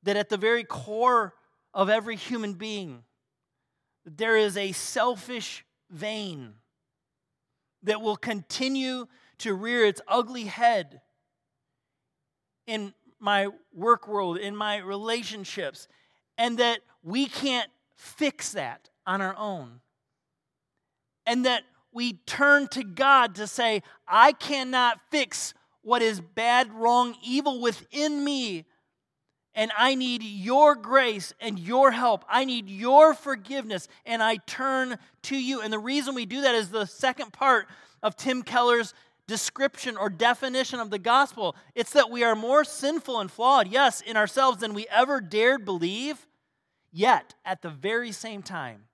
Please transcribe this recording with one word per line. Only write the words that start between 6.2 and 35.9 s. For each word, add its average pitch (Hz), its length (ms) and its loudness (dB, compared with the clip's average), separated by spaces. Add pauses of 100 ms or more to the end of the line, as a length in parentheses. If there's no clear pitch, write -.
that 214 180 -2
will 214 160 -4
continue 254 880 -6 (340)
to 220 140 -4
rear 226 320 2
its 202 220 0
ugly 240 380 -2
head 202 560 0 (1600)
in 208 280 -8 (260)
my 202 280 0 (260)
work 214 340 2
world, 196 300 -2
in 202 180 -8
my 208 220 -4
relationships, 202 1120 -8 (500)
and 233 220 -2
that 233 220 2 (200)
we 226 240 -2
can't 247 440 -4 (260)
fix - 560 -6
that 139 400 -10 (160)
on 190 140 -2
our 190 140 -4
own. 156 460 -10 (1400)
And 247 200 0
that 247 180 0 (280)
we 240 220 -6 (140)
turn 285 420 4
to 262 140 -8
God 240 520 4
to 208 120 -8
say, 220 340 -2 (260)
"I 233 260 8
cannot 254 760 0
fix - 460 -2 (260)
what 233 220 2
is 214 180 0
bad, 233 500 0
wrong, 240 520 2
evil 262 360 -2
within 285 640 -2
me, 240 420 -4 (880)
and 220 200 -2
I 254 200 4
need 247 260 -4
your 226 540 4
grace 226 640 0
and 214 180 -8
your 247 320 4
help. 233 400 0
I 247 160 0
need 240 240 -6
your 262 460 8
forgiveness, 220 720 -8 (180)
and 233 160 -4
I 226 140 2
turn 262 640 -4 (240)
to 277 120 -6
you." 254 260 -4
And 214 120 -4
the 214 60 -4
reason 269 340 -4